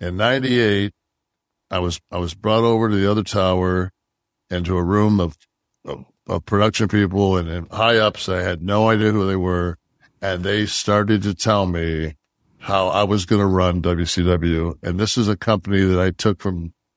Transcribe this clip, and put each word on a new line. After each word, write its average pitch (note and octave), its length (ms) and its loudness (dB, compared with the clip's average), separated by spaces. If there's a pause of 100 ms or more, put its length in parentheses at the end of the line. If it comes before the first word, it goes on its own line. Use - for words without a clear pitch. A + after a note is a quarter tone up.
"In F2+ 180 -6
ninety-eight, A#2 760 2 (800)
I F#2+ 80 -2
was, F2 200 -2 (120)
I - 80 -8
was F2 160 -6
brought A2 300 0
over A2+ 260 2
to G#2 60 0
the G2 140 2
other G#2+ 120 0
tower F#2 680 0 (600)
and F2+ 160 -4
to F2+ 100 -2
a F2 60 0
room G#2 360 2
of, E2+ 200 -4 (480)
of, - 180 -14 (220)
of F2+ 180 -6
production G#2 440 0
people G2 500 2
and, E2+ 100 -4
and E2 220 -8
high A2+ 260 2
ups. G#2+ 320 0
I F2+ 140 -2
had F2+ 180 -4
no G#2 300 2
idea G#2+ 220 2
who G2 140 0
they F#2+ 100 0
were. F2+ 420 -2 (440)
And F#2 220 -4
they G#2 220 0
started G#2 560 0
to G2+ 100 -2
tell G#2 320 0
me E2 520 -4 (420)
how F#2+ 300 0
I G2 160 0
was G2 200 0
gonna G#2 220 2
run F#2 340 2
W F2 240 0
C F2 180 -2
W. E2+ 600 0
And F2+ 180 -4
this A2 160 -2
is A2 120 2
a G#2 80 0
company G2+ 440 0
that F#2 180 4
I F#2 120 2
took G2 320 -2
from E2+ 320 -6 (220)